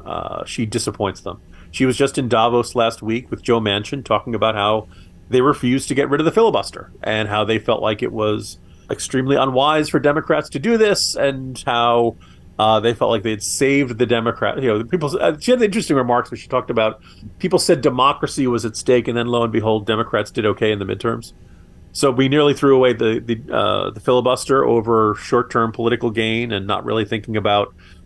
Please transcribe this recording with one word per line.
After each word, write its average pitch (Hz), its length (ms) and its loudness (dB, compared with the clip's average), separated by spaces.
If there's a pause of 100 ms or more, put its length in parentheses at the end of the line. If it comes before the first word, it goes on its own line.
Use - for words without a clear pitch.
uh, 82 380 -8
she - 200 -6
disappoints 107 580 -4
them. 90 180 -12 (320)
She 131 140 0
was 127 100 0
just 139 220 0
in 131 100 -2
Davos 117 480 2
last 113 260 0
week 113 300 -4
with 110 100 -8
Joe 117 160 2
Manchin 107 460 -2
talking 117 320 -2
about 110 180 0
how 107 320 0 (440)
they 123 100 4
refused 131 480 0
to 135 60 -4
get 135 160 0
rid 143 100 2
of 156 60 -2
the 165 40 2
filibuster - 640 0 (100)
and 107 260 -2
how 107 180 0
they 113 120 0
felt 110 220 0
like 107 220 -2
it 120 100 -4
was 107 460 -4 (320)
extremely 135 460 -2
unwise 139 520 0
for 151 100 -2
Democrats 147 520 0
to - 80 -8
do 226 180 2
this, 214 400 0
and 131 480 -4
how, 120 500 2 (440)
uh, 107 200 4
they 117 140 2
felt 113 180 0
like 113 120 0
they 113 80 -2
had 107 120 -4
saved 139 540 0
the 120 80 2
Democrat. 117 580 0
You 127 60 0
know, 107 160 0
people, 147 340 -4
uh, - 220 0
she - 100 0
had 247 120 4
interesting 208 340 0
remarks 120 340 0
where 117 60 -10
she - 100 -18
talked 127 220 -2
about 110 320 0 (380)
people 180 200 0
said 165 220 2
democracy 135 640 0
was 117 200 0
at 107 100 -8
stake, 123 320 2
and 117 80 -2
then 120 120 -2
lo 120 140 0
and 117 80 0
behold, 110 360 0
Democrats 110 440 0
did 113 140 -2
okay 107 260 0
in 104 80 -2
the 98 60 -6
midterms. 113 480 -6 (600)
So 139 180 2
we 131 180 2
nearly 147 240 4
threw 135 240 4
away 127 160 6
the, 113 260 0
the, 117 220 -4 (100)
uh, 98 420 0
the 107 80 -16
filibuster 127 600 2
over 113 560 2
short-term 120 540 -2
political 117 380 -2
gain 113 420 -2
and 98 140 -4
not 98 180 -4
really 110 220 -2
thinking 110 280 -6
about 104 400 0 (320)